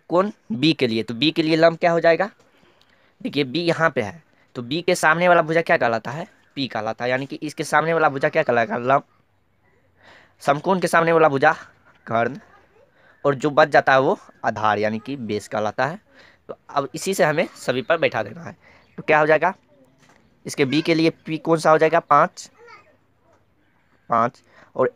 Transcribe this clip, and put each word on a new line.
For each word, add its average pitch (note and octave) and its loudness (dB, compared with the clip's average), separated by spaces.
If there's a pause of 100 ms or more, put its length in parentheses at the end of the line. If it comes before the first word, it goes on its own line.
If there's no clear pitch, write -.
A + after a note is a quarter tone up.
कोण F#3+ 2 (240)
बी D3 2
के C#3 0
लिए, A2+ -2
तो A#2 -8
बी C#3 0
के D#3+ -2
लिए D#3+ 2
लंब E3 4
क्या E3+ 2
हो E3+ 0
जाएगा, E3 2 (920)
देखिए C3+ -2
बी C3 -4
यहाँ D#3+ 0
पे C3 -4
है, F#2 -10 (340)
तो B2+ -10
बी C#3 -6
के F3+ 0
सामने E3 2
वाला E3+ 4
भुजा D#3+ -2
क्या E3+ 0
कहलाता A#2 -2
है, D#3+ -12 (300)
पी C#3 -4
कहलाता A2+ -8
है। B2 -2
यानी C3 -4
कि D3 -12
इसके D3+ -10
सामने D#3 0
वाला D#3 2
भुजा C#3 -2
क्या D#3+ 0
कहलाएगा, A#2 0
लंब। C3 2 (1400)
समकोण E3+ 0
के F3 -2
सामने E3 2
वाला D#3+ 6
भुजा C#3+ 2 (540)
कर्ण, A#2 -2 (840)
और C#3+ 2
जो C#3 -2
बच D3+ 4
जाता C#3 2
है C3+ 6
वो D3+ 0 (280)
आधार G#2+ 0
यानी G#2+ -2
कि C3 -10
बेस G#2 -8
कहलाता G#2+ -4
है। E3+ -8 (500)
तो - -14 (140)
अब C#3 -4
इसी F#3+ -4
से F#3+ 2
हमें D#3 0 (120)
सभी B2+ -4
पर E3 -2
बैठा A#2+ -4
देना A#2 -12
है। B2+ -16 (420)
तो - -16
क्या D#3 2
हो D3+ 2
जाएगा, D#3 2 (920)
इसके C#3+ -2
बी C#3 0
के E3 0
लिए D#3+ 2 (160)
पी D#3 -6
कौन E3 0
सा D#3+ 2
हो D#3 6
जाएगा, D#3+ 2
पाँच, - 0 (1600)
पाँच, A#2 -2 (340)
और B2+ 0